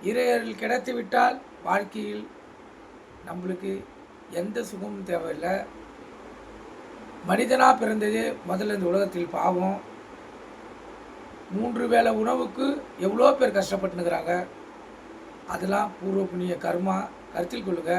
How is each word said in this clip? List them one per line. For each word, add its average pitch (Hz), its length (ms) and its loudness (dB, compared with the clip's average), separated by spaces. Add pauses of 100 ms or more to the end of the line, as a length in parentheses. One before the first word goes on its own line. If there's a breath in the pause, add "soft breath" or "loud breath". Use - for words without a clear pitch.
இறையருள் 233 520 2
கிடைத்து 247 360 0
விட்டால் - 400 4 (300)
வாழ்க்கையில் 104 580 -2 (1040)
நம்மளுக்கு 180 420 -4 (680)
எந்த 208 160 -4 (120)
சுகமும் 202 400 -8
தேவையில்லை. 165 460 -2 (1700)
மனிதனா 247 380 6 (140)
பிறந்ததே 214 440 2 (240)
முதல்ல 208 280 0
இந்த 185 140 2
உலகத்தில் 180 460 2
பாவம். 185 420 2 (1800)
மூன்று 233 360 0
வேளை 233 200 8 (100)
உணவுக்கு 254 440 0 (400)
எவ்வளோ 233 340 8
பேர் 214 180 4
கஷ்டப்பட்டுனுக்குறாங்க. 180 760 0 (1200)
அதெல்லாம் 190 440 0
பூர்வ 190 240 0 (100)
புண்ணிய 180 220 0 (100)
கர்மா. 180 320 2 (380)
கருத்தில் 185 320 -4
கொள்ளுங்க. 170 340 0